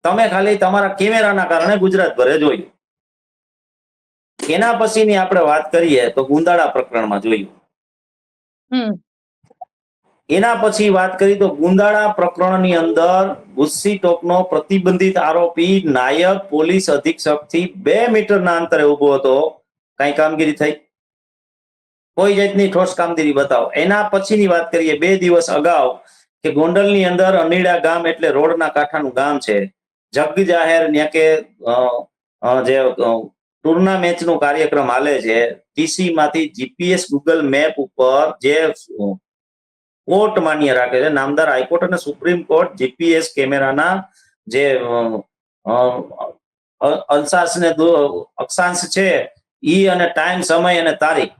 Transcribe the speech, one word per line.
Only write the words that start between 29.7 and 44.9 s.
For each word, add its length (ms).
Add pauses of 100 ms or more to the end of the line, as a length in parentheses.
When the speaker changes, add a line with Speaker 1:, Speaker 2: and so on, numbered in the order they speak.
Speaker 1:
જગ 260
જાહેર 500
ન્યા 160
કે, 360
અ, 300 (680)
અ, 220
જે, 140
અ, 160 (720)
ટૂરના 360
મેચનો 380
કાર્યક્રમ 540
હાલે 300
છે, 300
ટી 360
સી 260
માંથી 360
જી 280
પી 140
એસ 220
Google 360
Map 280
ઉપર 640
જે, 180
અ, 140 (1300)
કોર્ટ 320
માન્ય 340
રાખે 300
છે, 60
નામદાર 400
હાઈકોર્ટ 340
અને 140
સુપ્રીમ 440
કોર્ટ 340
જી 120
પી 240
એસ 240
કેમેરાના 680 (440)
જે, 320
અ, 120 (760)